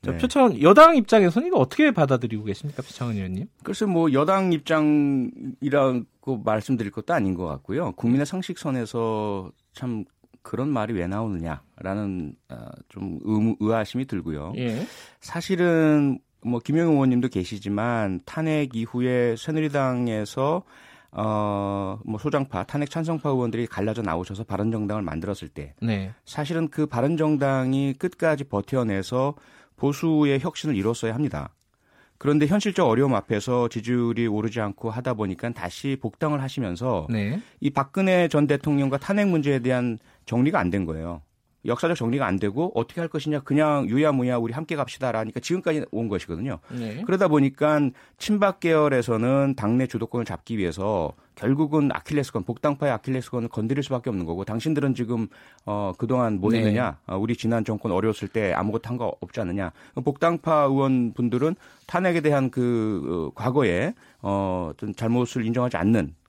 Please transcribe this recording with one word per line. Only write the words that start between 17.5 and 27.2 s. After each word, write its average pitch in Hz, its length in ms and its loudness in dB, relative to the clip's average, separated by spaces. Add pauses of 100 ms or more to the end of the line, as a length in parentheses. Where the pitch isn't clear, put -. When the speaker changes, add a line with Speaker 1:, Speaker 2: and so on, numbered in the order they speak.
Speaker 2:
탄핵 151 500 -2
이후에 123 640 0
새누리당에서, 135 1300 -2 (480)
어, 101 920 -2
뭐, 107 160 -6
소장파, 139 460 -2
탄핵 147 240 -4
찬성파 160 400 -4
의원들이 120 380 0
갈라져 107 340 -4
나오셔서 92 420 -4
바른정당을 107 600 -2
만들었을 82 440 -6
때 71 340 -12
Speaker 1:
네. 101 300 -2 (140)
Speaker 2:
사실은 160 420 -4
그 151 200 -2
바른정당이 139 1120 0